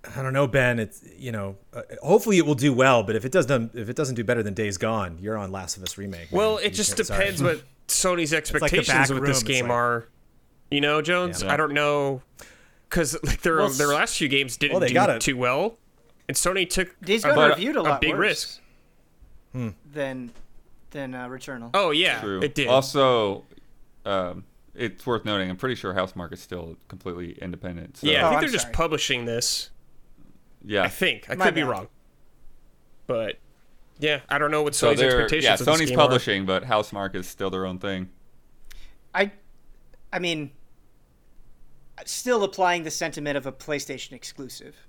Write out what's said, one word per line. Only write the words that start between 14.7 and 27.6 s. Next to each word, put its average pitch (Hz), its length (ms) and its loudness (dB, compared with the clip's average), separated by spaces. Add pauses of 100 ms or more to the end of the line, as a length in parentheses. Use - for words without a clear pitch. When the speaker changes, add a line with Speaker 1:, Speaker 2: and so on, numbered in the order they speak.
Speaker 1:
Well, 190 60 2
they 139 80 2
Speaker 2:
do 123 60 0
Speaker 1:
got 180 160 6
it. 117 100 0
Speaker 2:
too 135 160 0
well, 135 420 0 (500)
and 135 80 -4
Sony 185 320 0
took - 340 -4
Speaker 3:
Days 202 220 0
Speaker 2:
a, - 40 4
Speaker 3:
Gone 294 80 6
Speaker 2:
but 156 200 8
Speaker 3:
reviewed 262 200 -2
a 220 40 2
Speaker 2:
a - 20 0
Speaker 3:
lot 139 180 2
Speaker 2:
big 156 120 2
Speaker 3:
worse 180 80 0
Speaker 2:
risk. - 400 -2 (920)
Speaker 1:
Hmm. 123 160 -6 (240)
Speaker 3:
than, 131 380 -8 (640)
than, 131 220 -10
uh, 123 140 -10
Returnal. 127 460 -12
Speaker 2:
Oh 190 160 2
yeah, 147 300 2
Speaker 4:
True. 98 200 -4
Speaker 2:
it 143 140 -2
did. 135 140 0
Speaker 4:
Also, 127 760 4 (640)
um, 92 380 -4 (300)
it's 110 300 -8
worth 117 200 -2
noting, 98 260 -2
I'm 92 60 -6
pretty 127 180 -4
sure 95 180 -8
Housemarque 92 400 -4
is 87 80 -14
still 82 360 -12 (120)
completely 87 440 -10 (100)
independent. 87 560 -12